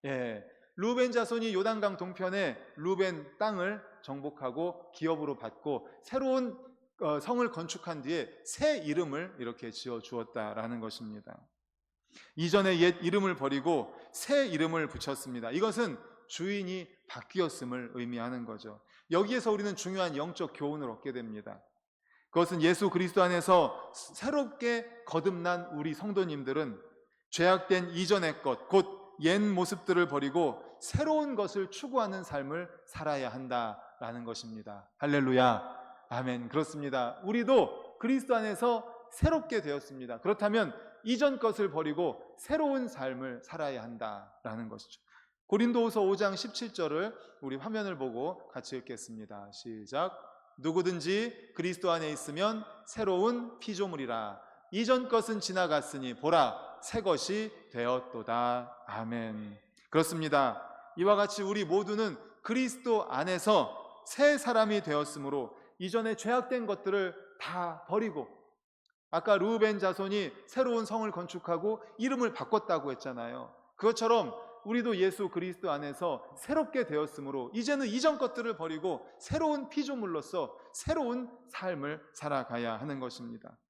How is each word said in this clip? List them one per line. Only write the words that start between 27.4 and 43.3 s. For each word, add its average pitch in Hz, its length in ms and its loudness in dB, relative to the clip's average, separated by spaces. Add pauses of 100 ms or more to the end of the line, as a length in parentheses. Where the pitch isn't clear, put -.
이전의 175 500 2
것, 127 280 0
곧 190 280 4 (220)
옛 196 340 4
모습들을 175 540 2
버리고 139 560 0 (160)
새로운 302 560 0
것을 196 360 -2
추구하는 220 520 -2
삶을 147 460 -6 (160)
살아야 143 440 -2
한다라는 120 920 -6
것입니다. 110 640 -10 (100)
할렐루야. 131 800 4 (340)
아멘. 123 400 -4
그렇습니다. 135 760 -2
우리도 226 760 4
그리스도 254 380 2
안에서 220 500 0 (260)
새롭게 277 500 2
되었습니다. 135 580 -8
그렇다면 208 540 0 (300)
이전 254 360 2
것을 208 320 2
버리고 151 500 -2 (160)
새로운 277 500 0
삶을 131 560 -6